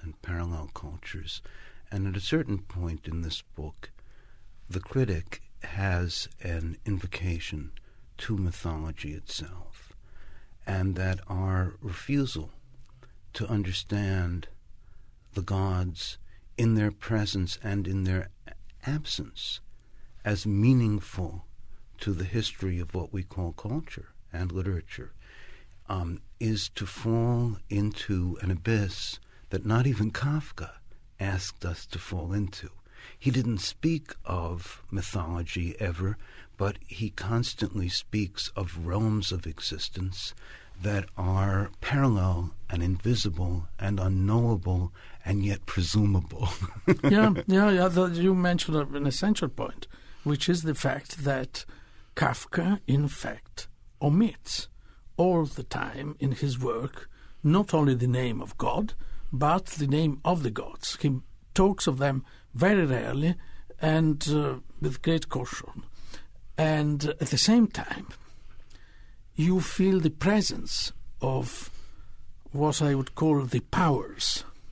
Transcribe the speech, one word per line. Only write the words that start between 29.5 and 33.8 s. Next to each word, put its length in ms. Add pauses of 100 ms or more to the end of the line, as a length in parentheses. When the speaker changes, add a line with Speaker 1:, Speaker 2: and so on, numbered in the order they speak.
Speaker 1:
that 140
not 220
even 240
Kafka 600 (500)
asked 440
us 220
to 140
fall 320
into. 380 (460)
He 140
didn't 280
speak 560 (100)